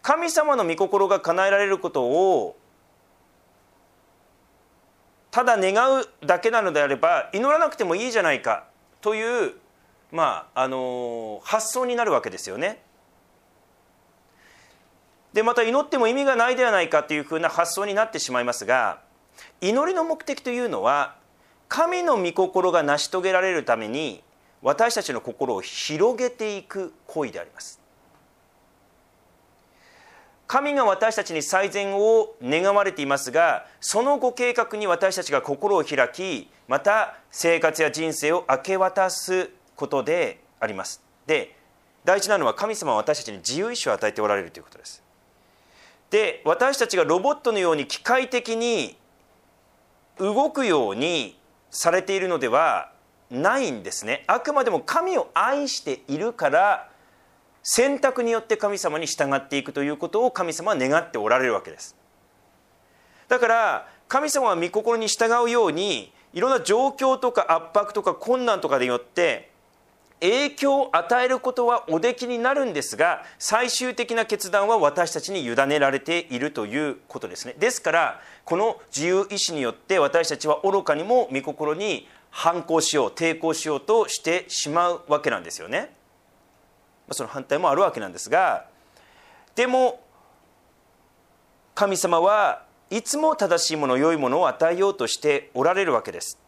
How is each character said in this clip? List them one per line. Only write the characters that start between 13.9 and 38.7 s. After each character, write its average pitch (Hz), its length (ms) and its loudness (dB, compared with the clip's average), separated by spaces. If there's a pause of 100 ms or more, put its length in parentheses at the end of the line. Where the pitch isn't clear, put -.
で、 214 100 2
ま 240 120 2
た、 240 80 4
祈 233 140 2
っ 294 100 0
て 285 100 -2
も 233 100 4
意 240 60 2
味 277 120 0
が 269 100 4
な 233 140 2
い 254 80 0
で 254 80 2
は 226 60 4
な 185 100 4
い 165 80 -2
か 151 140 2
と 156 100 -6
い 151 40 -2
う 147 60 -4
ふ 165 100 -8
う 160 60 -2
な 165 80 0
発 170 260 0
想 196 120 -2
に 202 80 -4
な 214 100 2
っ 220 80 -4
て 151 80 -8
し 131 140 -6
ま 123 80 0
い - 20 -2
ま 123 80 -2
す 113 140 -6
が、 113 340 2 (640)
祈 240 280 0
り 381 40 -2
の 330 100 0
目 320 180 -4
的 - 200 -8
と 254 80 -8
い 240 100 -4
う 240 100 -4
の 104 140 -4
は、 143 320 0 (540)
神 349 340 0
の 294 140 2
御 175 160 -2
心 185 380 2
が 165 120 2
成 143 140 2
し - 100 -4
遂 185 140 -4
げ 190 100 0
ら 185 100 2
れ 185 120 0
る 147 100 -2
た 117 140 0
め 110 100 -8
に、 127 360 -6 (380)
私 214 320 2
た 214 100 -4
ち 139 100 -8
の 113 80 -6
心 123 340 -4
を 95 60 -4
広 202 560 -2
げ 247 120 -2
て 220 280 -8
い 180 60 -12
く 190 300 -10 (140)
行 151 180 -4
為 101 60 -10
で 85 80 -12
あ 85 40 -12
り - 80 -16
ま - 100 -20
す。 - 180 -18 (2750)
神 285 260 0
が 269 100 2
私 214 320 2
た 202 80 -2
ち 175 100 -8
に 156 80 -2
最 190 280 0
善 196 260 -4
を 220 480 4
願 175 320 2
わ 202 80 4
れ 190 80 0
て 143 100 -10
い 139 40 -2
ま 139 120 0
す 127 140 -8
が、 151 340 2 (140)
そ 220 240 -2
の 285 140 2
ご 247 160 -2
計 247 200 -2
画 220 240 -4
に 208 80 -4
私 185 300 0
た 185 80 -6
ち - 80 -6
が 135 100 0
心 202 360 -2
を 151 60 2
開 131 280 0
き、 175 380 -8 (180)
ま 139 140 0
た 202 340 0 (160)
生 170 300 2
活 160 200 2
や 151 80 4
人 160 240 -4
生 151 200 0
を 170 160 0
明 - 100 4
け 190 180 -4